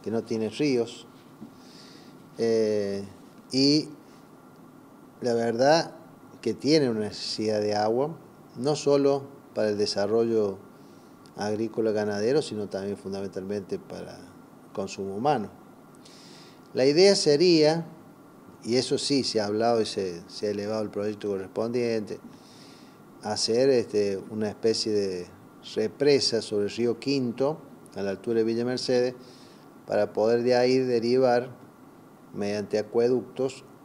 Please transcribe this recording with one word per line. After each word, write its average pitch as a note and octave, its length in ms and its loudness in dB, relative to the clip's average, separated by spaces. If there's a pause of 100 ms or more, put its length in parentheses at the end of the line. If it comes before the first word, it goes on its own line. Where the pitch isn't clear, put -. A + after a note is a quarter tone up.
que G2+ 80 -6
no A2+ 120 -2
tiene A2 260 -4
ríos. B2 580 -2 (1300)
Eh, G#2+ 680 0 (480)
y C#3+ 380 2 (1300)
la A#2+ 120 0
verdad A#2+ 600 2 (460)
que A2 120 -2
tiene C#3 360 2
una A2 120 -2
necesidad G#2+ 580 -4
de G#2 160 0
agua, A#2 400 0 (400)
no C#3 200 -2
solo C#3+ 480 2 (300)
para G#2+ 160 0
el G#2 80 -2
desarrollo G#2 800 0 (760)
agrícola A2 560 -2
ganadero, G#2+ 500 0
sino G#2 260 -6
también G2 280 -6
fundamentalmente F#3 840 -8
para F2+ 380 -14 (540)
consumo G2 440 -8
humano. A#2 340 -2 (1200)
La B2 120 2
idea F3+ 300 6
sería, D#3+ 720 4 (760)
y A2+ 120 0
eso B2+ 220 0
sí C3+ 260 0
se - 180 -2
ha G2+ 40 -2
hablado A2+ 360 2
y G#2 40 2
se, F#2 420 -6
se - 200 -6
ha G#2 40 0
elevado G#2 320 -4
el G#2 60 -6
proyecto G#2 400 -6
correspondiente, A2 920 -4 (1040)
hacer, A2 460 2
este, G#2 480 2 (120)
una G#2+ 180 -4
especie A2 440 0
de F#2+ 360 -2 (480)
represa A#2 680 2
sobre G2+ 240 -2
el G2 60 -4
río A2+ 280 -2
Quinto, C#3 600 -2 (360)
a G2 60 -8
la G2 100 -2
altura A2+ 280 -2
de A2 60 4
Villa A2+ 200 0
Mercedes, B2+ 500 0 (720)
para G#2 280 0
poder A#2 300 2
de B2 120 4
ahí B2+ 220 4
derivar, B2 720 2 (840)
mediante G2+ 460 -2
acueductos, A#2+ 840 -2 (220)